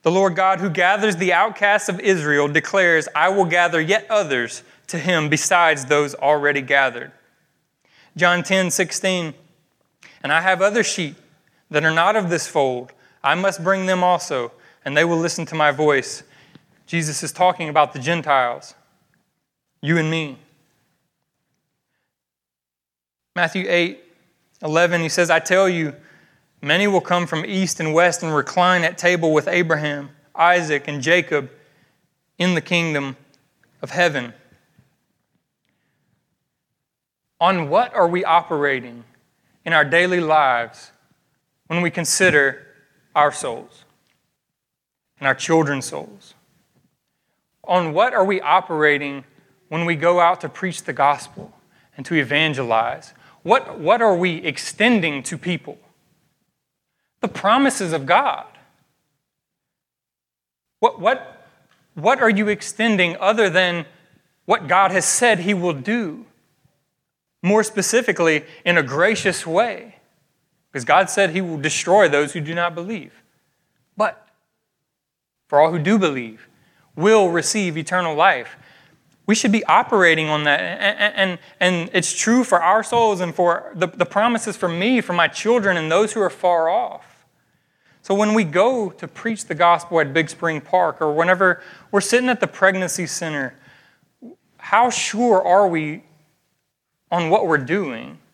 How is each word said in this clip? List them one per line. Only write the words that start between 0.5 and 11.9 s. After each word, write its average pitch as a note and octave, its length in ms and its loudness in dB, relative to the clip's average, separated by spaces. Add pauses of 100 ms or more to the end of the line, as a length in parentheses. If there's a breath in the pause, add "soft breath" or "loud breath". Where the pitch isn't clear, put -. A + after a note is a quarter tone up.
who F#3+ 120 -4
gathers F#3+ 460 0
the F3+ 140 0
outcasts G3+ 560 2
of F#3 120 -6
Israel, D3+ 480 0
declares, E3 640 0
'I D#3+ 160 2
will F#3+ 160 2
gather E3+ 340 0
yet G3 300 -2
others C#3+ 540 -2 (240 soft breath)
to F3+ 100 -10
him D#3 320 0
besides D#3+ 560 2
those D3 300 0
already C#3+ 460 0
gathered.'" C3 500 0 (1040 soft breath)
John F3 240 2
ten F#3 300 0
sixteen, F3+ 640 -2 (880 loud breath)
"And C#3 80 -4
I D#3+ 100 2
have F#3 180 0
other G#3 240 2
sheep D#3 340 -6 (520)
that D3+ 140 -2
are D#3+ 100 0